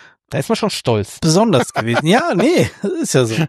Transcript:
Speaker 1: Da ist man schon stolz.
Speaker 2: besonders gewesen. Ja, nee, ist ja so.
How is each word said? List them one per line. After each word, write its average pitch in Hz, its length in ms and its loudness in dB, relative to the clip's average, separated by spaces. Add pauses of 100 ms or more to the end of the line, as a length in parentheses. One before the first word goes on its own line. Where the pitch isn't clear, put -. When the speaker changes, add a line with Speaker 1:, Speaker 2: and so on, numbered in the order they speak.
(300)
Speaker 1:
Da - 80 -6
ist - 120 -4
man 226 60 0
schon 214 140 -2
stolz. - 500 -2
Speaker 2:
besonders 165 540 2
gewesen. 117 320 -2
Ja, 269 300 2
nee, 220 340 2 (320)
ist 247 120 -6
ja 131 120 4
so. 110 100 -4 (140)